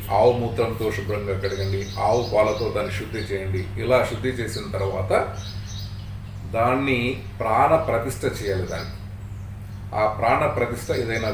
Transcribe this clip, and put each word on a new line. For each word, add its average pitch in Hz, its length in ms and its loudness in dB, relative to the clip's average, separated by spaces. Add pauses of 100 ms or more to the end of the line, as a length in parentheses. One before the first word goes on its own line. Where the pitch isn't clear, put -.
(100)
ఆవు 107 220 8
మూత్రంతో 113 600 0
శుభ్రంగా 101 460 -2
కడగండి, 95 480 0 (140)
ఆవు 123 340 4
పాలతో 107 420 4
దాన్ని 101 160 0
శుద్ధి 104 260 -4
చేయండి. 95 640 -2
ఇలా 120 200 6
శుద్ధి 117 240 -2
చేసిన 110 440 -4
తర్వాత 98 400 -2 (1400)
దాన్ని 127 680 2 (160)
ప్రాణ 131 380 6
ప్రతిష్ఠ 123 480 0
చేయాలి. 98 420 0
దాన్ని 87 400 -6 (880)
ఆ 107 100 2 (140)
ప్రాణ 123 240 4 (140)
ప్రతిష్ఠ 117 340 -2 (120)
ఏదైనా 113 320 -2